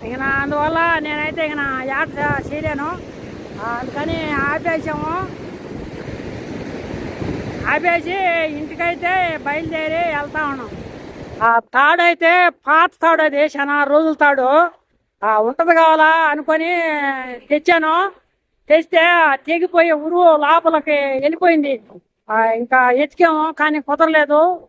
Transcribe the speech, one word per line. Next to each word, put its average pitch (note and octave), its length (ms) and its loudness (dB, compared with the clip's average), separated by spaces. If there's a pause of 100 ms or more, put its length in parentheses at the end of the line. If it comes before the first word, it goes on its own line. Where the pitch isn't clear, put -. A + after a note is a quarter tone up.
ఇక A#3+ 160 -10
నా C4+ 60 -6
అందువల్ల D4 720 -2
నేనైతే D4+ 460 -4
ఇక D4+ 80 -6
నా C#4 300 -6
యాట C4+ 240 -4
చే-, C#4+ 460 -6
చేయలేను. D4+ 440 -6 (640)
ఆ, A3+ 80 -8
అందుకని D4 640 -6
ఆపేసాము. D#4 960 -4 (2500)
ఆపేసి E4+ 840 -2
ఇంటికైతే E4+ 800 -4
బయలుదేరి D#4 560 -6
వెళ్తా D#4 520 -4
ఉన్నాం. C4 240 -8 (720)
ఆ A#3 160 4
తాడైతే E4+ 920 2
పాత D#4+ 420 2 (100)
తాడు, D#4+ 200 4
అది D4 160 0
చాలా C#4+ 460 0
రోజుల D4+ 300 2
తాడు. D4 560 4 (560)
ఆ, G#3+ 140 2
ఉంటది D4+ 360 2
కావాలా D#4+ 280 6
అనుకొని D#4+ 800 2 (680)
తెచ్చాను. E4 640 2 (580)
తెస్తే D#4+ 300 4
ఆ E4 360 4
తెగిపోయే E4+ 560 2
ఉరువు D#4+ 320 2
లోపలికి D#4+ 680 4
వెళ్ళిపోయింది. C#4+ 880 0 (500)
ఆ, A3 120 2
ఇంకా A#3+ 480 2
ఎతికాము D#4 600 2
కానీ D4+ 300 -2
కుదరలేదు. D#4 880 2